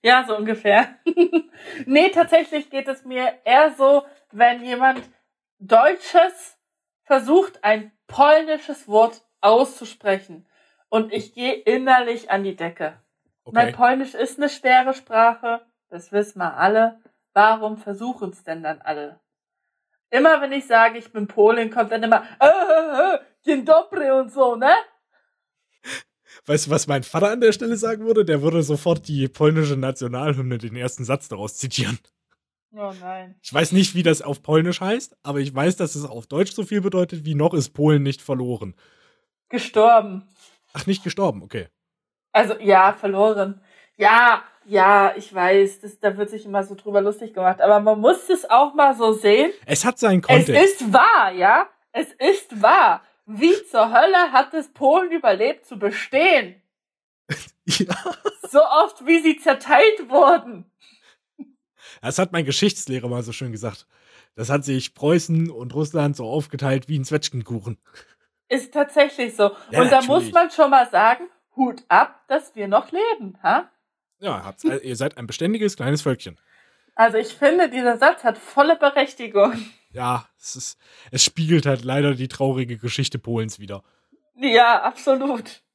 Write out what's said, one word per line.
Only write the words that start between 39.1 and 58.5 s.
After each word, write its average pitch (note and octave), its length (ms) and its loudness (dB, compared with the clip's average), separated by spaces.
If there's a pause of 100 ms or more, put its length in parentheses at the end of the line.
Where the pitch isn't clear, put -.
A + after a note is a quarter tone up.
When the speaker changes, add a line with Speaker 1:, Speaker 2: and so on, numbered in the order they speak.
Speaker 1:
Gestorben. G#3+ 760 2 (460)
Speaker 2:
Ach, - 140 -10
nicht F#3+ 180 -4
gestorben, D#3+ 380 -4
okay. G2 260 -14 (640)
Speaker 1:
Also, A3 260 2
ja, G3 360 4
verloren. G3+ 640 -2 (360)
Ja, A3+ 460 4 (220)
ja, G3 520 4
ich G3+ 180 -16
weiß, G3 480 2
das, G#3 180 -20
da G3 160 -2
wird G#3 140 -6
sich A3 160 -16
immer G3 180 -4
so G3 100 -14
drüber G3+ 280 -2
lustig G#3+ 320 -6
gemacht, F#3 260 0
aber G#3 200 6
man G#3 200 0
muss E4+ 300 2
es - 180 -2
auch C#4 260 4
mal C#4 220 4
so A3 160 0
sehen. A3+ 400 2 (140)
Speaker 2:
Es C#3+ 180 -2
hat B3 140 -2
seinen F#3+ 220 2
Speaker 1:
Es - 60 -12 (200)
Speaker 2:
Kontext. F#4 340 4
Speaker 1:
ist G#3+ 120 -4
wahr, C#4 400 4
ja? G#3+ 360 2 (240)
Es A3+ 160 -6 (100)
ist C4 440 -2
wahr. A#3 400 4 (240)
Wie B3+ 280 2 (160)
zur A3+ 220 2
Hölle E4+ 400 4
hat C4 220 2
es D4+ 180 -8
Polen E4 400 2
überlebt, A#3+ 540 -2
zu A3+ 120 -18
bestehen? A3+ 840 -2 (680)
Speaker 2:
<laughs> D3 80 -8 (300)
Ja. F3+ 280 -4 (560)